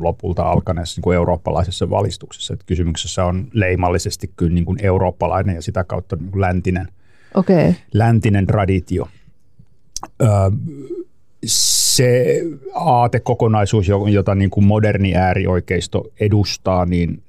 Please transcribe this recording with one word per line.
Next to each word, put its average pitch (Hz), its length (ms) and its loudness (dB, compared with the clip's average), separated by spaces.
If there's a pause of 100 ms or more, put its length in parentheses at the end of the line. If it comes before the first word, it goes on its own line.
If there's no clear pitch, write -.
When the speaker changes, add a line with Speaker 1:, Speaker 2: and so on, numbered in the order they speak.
Speaker 1:
lopulta 87 400 -2
alkaneessa 82 540 -2
niin 85 60 -8
kuin 87 120 2
eurooppalaisessa 87 720 -2
valistuksessa. - 640 -4
Et - 120 -12
kysymyksessä 85 600 -2
on 90 280 -2
leimallisesti 90 840 0
kyllä 85 180 0
niin 87 120 2
kuin 92 200 -4
eurooppalainen 92 720 0
ja 85 60 -8
sitä 90 220 -4
kautta - 320 -8
niin 87 160 -8
kuin 98 100 -2
läntinen, 90 460 0 (460)
Speaker 2:
Okei. 180 420 2 (180)
Speaker 1:
läntinen 107 540 4
traditio. 92 600 0 (1120)
Ö, 131 40 2 (1200)
se - 960 2 (320)
aatekokonaisuus, 117 1120 2
jo-, 101 200 0
jota 101 280 2
niin 98 140 2
kuin 101 160 2
moderni 101 500 2
äärioikeisto 92 1040 -2
edustaa, 95 640 0
niin, 87 440 -2